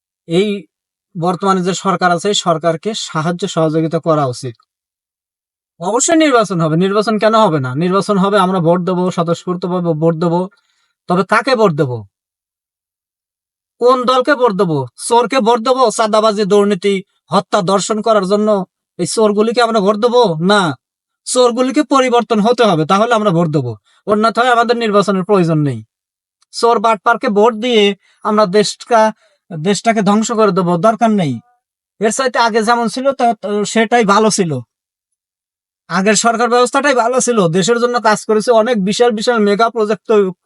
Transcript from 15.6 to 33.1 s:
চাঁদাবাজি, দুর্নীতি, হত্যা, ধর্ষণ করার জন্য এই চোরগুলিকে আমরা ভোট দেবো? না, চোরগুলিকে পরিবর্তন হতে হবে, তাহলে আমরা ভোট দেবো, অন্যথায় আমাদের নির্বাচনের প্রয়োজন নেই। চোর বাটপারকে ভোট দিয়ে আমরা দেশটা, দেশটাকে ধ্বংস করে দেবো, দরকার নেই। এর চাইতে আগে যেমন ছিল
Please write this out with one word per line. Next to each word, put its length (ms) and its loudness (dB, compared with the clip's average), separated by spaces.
চাঁদাবাজি, 540 0
দুর্নীতি, 580 0
হত্যা, 320 0
ধর্ষণ 400 -2
করার 240 2
জন্য 400 0
এই 100 -4
চোরগুলিকে 540 0
আমরা 180 0
ভোট 160 2
দেবো? 400 2
না, 320 0
চোরগুলিকে 580 0
পরিবর্তন 560 0
হতে 240 2
হবে, 220 2
তাহলে 300 0
আমরা 140 0
ভোট 180 0
দেবো, 280 -4
অন্যথায় 460 0
আমাদের 260 2
নির্বাচনের 460 0
প্রয়োজন 340 2
নেই। 260 -2
চোর 280 0
বাটপারকে 480 0
ভোট 260 2
দিয়ে 420 0
আমরা 220 0
দেশটা, 680 0
দেশটাকে 420 -2
ধ্বংস 300 0
করে 200 2
দেবো, 260 0
দরকার 340 2
নেই। 280 -2
এর 120 0
চাইতে 280 -2
আগে 240 0
যেমন 240 0
ছিল 240 -2